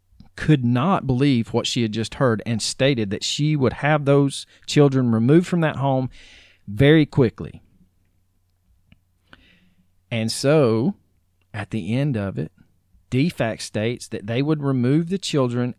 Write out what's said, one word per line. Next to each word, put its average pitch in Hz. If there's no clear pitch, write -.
could 147
not 127
believe 127
what -
she -
had 110
just 110
heard 117
and 110
stated 123
that -
she 151
would 131
have 147
those 139
children 131
removed 127
from 175
that 156
home 131
very 139
quickly. -
And 113
so, 135
at 104
the 107
end 139
of 98
it, -
D 139
fax 113
states 113
that 104
they 117
would 151
remove 139
the 196
children 123